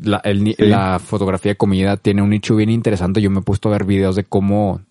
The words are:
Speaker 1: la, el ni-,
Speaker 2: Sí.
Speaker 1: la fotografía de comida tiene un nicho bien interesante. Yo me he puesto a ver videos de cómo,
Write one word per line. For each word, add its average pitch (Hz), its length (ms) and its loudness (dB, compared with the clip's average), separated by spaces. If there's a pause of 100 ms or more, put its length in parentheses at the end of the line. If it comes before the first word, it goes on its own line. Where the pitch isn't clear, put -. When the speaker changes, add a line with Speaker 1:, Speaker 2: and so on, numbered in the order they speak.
Speaker 1:
la, 104 140 0
el 101 260 -2
ni-, 110 100 0
Speaker 2:
Sí. - 140 2
Speaker 1:
la 95 320 2
fotografía 98 540 -2
de - 40 -6
comida 98 400 0
tiene 101 240 0
un 101 80 2
nicho 107 260 0
bien 107 140 2
interesante. 107 500 0
Yo 101 120 2
me 98 80 0
he - 20 -4
puesto 101 280 -2
a - 20 2
ver 101 140 0
videos 98 300 0
de 98 100 -2
cómo, 98 640 -2